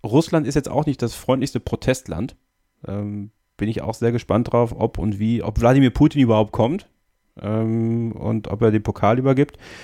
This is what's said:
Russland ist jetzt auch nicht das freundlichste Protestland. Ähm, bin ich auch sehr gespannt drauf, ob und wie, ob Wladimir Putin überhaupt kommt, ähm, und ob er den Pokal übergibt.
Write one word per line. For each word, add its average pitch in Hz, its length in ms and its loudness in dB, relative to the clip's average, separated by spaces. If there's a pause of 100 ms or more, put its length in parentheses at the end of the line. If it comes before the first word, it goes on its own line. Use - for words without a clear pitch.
Russland 151 420 2
ist 135 80 -6
jetzt 147 140 -2
auch 147 160 -2
nicht 143 160 -2
das 117 140 -4
freundlichste - 440 -2
Protestland. - 760 -4 (520)
Ähm, 104 440 -8 (260)
bin 107 100 -2
ich 107 140 -4
auch 110 140 -6
sehr 117 180 0
gespannt 117 400 -2
drauf, 120 240 2
ob - 220 -2
und 101 200 -2
wie, 113 240 0
ob 113 160 -4
Wladimir 127 300 6
Putin 147 320 4
überhaupt 110 320 4
kommt, 131 340 0 (540)
ähm, 113 720 -2
und 113 340 -4
ob 104 140 -4
er 113 100 4
den 107 120 0
Pokal 110 360 0
übergibt. 135 380 0 (260)